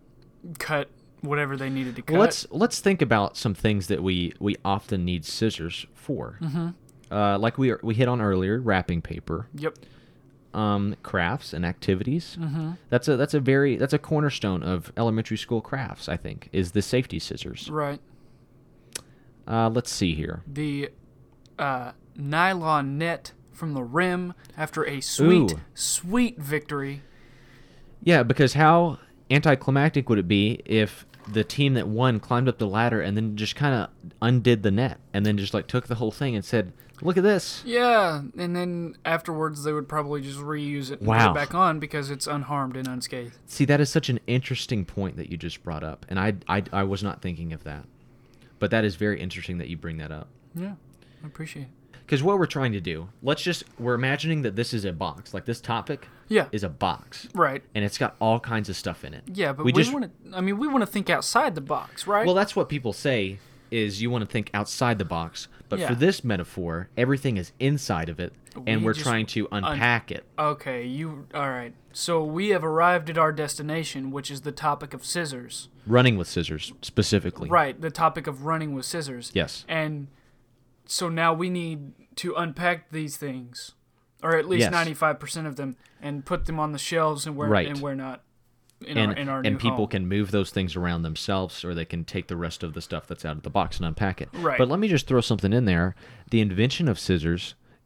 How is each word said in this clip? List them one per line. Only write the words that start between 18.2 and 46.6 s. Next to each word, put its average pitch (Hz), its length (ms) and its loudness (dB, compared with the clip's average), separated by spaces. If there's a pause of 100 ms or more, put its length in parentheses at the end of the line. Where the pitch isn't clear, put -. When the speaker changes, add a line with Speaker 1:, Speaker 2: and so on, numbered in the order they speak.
Speaker 2:
Uh, 113 240 2
let's 120 200 -2
see 87 240 0
here. 82 320 -6
Speaker 1:
The, 143 440 -6 (680)
uh, 131 340 -4 (240)
nylon 151 840 0
net 165 340 -4 (180)
from 160 240 -8
the 131 80 -4
rim 180 520 0 (220)
after 156 300 -4
a 139 140 -4
sweet, 147 520 6
Speaker 2:
Ooh. 78 80 -8 (140)
Speaker 1:
sweet - 640 0
victory. 143 640 -6 (1000)
Speaker 2:
Yeah, 165 200 8
because 123 320 6
how 160 440 8 (320)
anticlimactic 139 800 4
would 110 100 6
it 90 100 2
be 104 360 4
if 107 420 2 (240)
the 107 140 2
team 139 300 2
that 104 120 2
won 113 340 4
climbed 123 280 2
up 117 100 2
the 110 80 0
ladder 110 340 2
and 98 160 0
then 110 200 -2
just 107 180 -4
kinda 135 340 2 (320)
undid 117 420 6
the 104 80 4
net 113 280 2 (160)
and 101 100 2
then 107 140 4
just, 98 160 -4
like, 98 140 -2
took 123 180 -2
the 123 80 -4
whole 110 160 -2
thing 131 240 -4
and 101 100 -4
said, 101 280 0 (280)
"Look 170 160 0
at 185 60 4
this." 202 420 2
Speaker 1:
Yeah, 226 580 4 (140)
and 175 200 -2
then 175 480 -4
afterwards 156 580 -2
they 151 100 -2
would 147 160 -4
probably 147 320 -4
just 139 180 -10
reuse 143 520 -6
it 135 80 -10
and - 20 -14
put 107 80 -4
Speaker 2:
Wow. 110 220 8
Speaker 1:
it 82 40 2
back 143 200 -2
on 170 240 4
because 143 320 -6
it's 135 160 -6
unharmed 139 500 -4
and 131 120 -6
unscathed. 123 580 -10
Speaker 2:
See, - 200 0
that 143 140 6
is 143 80 4
such - 200 0
an 120 180 2
interesting 120 580 -2
point 92 320 -6
that 76 140 -10
you 85 60 -6
just 82 260 -8
brought 78 220 -8
up, 78 240 -10
and 95 100 -4
I, 104 160 2 (140)
I, 95 240 2